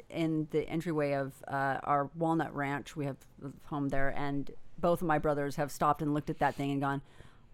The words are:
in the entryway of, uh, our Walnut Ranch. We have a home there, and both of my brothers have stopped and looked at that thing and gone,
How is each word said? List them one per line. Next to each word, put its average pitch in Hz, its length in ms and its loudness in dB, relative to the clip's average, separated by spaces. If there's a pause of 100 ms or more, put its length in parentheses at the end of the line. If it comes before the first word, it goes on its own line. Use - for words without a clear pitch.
in 160 440 0
the 156 160 2
entryway 151 460 0
of, 135 180 -2 (160)
uh, 135 340 0
our 143 320 2
Walnut 160 400 0
Ranch. 143 400 -4
We 147 120 -2
have 135 100 -4 (280)
a 139 40 -8 (200)
home 143 200 -2
there, 139 280 4
and 139 360 -2 (260)
both 175 240 2
of 170 60 0
my 156 100 4
brothers 147 380 0
have 143 160 -2
stopped 147 280 2
and 147 140 0
looked 151 160 -2
at 160 80 -4
that 139 160 2
thing 139 160 -2
and 139 100 0
gone, 139 220 0 (520)